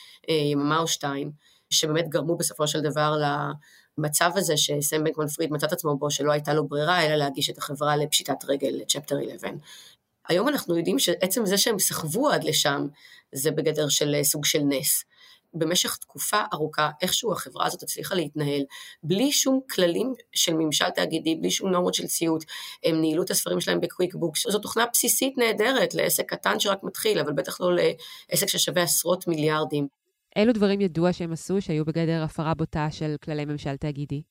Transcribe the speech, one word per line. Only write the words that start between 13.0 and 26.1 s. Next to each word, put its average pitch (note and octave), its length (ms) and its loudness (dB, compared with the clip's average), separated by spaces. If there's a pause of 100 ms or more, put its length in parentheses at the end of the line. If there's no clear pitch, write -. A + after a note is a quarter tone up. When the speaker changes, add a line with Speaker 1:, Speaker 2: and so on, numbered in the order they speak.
Speaker 1:
זה C#3 160 0
בגדר D3+ 380 0
של, D3 260 2
אה, D3 100 2
סוג D3+ 200 0
של - 140 4
נס. C#3 460 2 (500)
במשך E3+ 420 0
תקופה - 460 -2 (100)
ארוכה, D3+ 380 0 (120)
איכשהו F#3 300 0
החברה - 340 -4
הזאת D3+ 160 -6
הצליחה - 320 -6
להתנהל, D3 480 -2 (400)
בלי G3+ 300 2
שום C4 280 2 (100)
כללים F#3+ 420 2 (200)
של - 220 2
ממשל D#3+ 360 2
תאגידי, D#3+ 440 0
בלי E3+ 160 -2
שום F#3+ 200 -2
נורמות F3+ 240 2
של F3 120 -2
ציות. D#3+ 380 0 (400)
הם D#3+ 160 2
ניהלו D#3+ 220 2
את - 80 -2
הספרים F3+ 300 0
שלהם F3 200 0
בקוויק F3+ 340 -2
בוקס. D#3+ 340 -2
זו G#3+ 100 2
תוכנה A3+ 340 0
בסיסית C4 460 0
נהדרת G#3+ 560 2
לעסק E3 340 0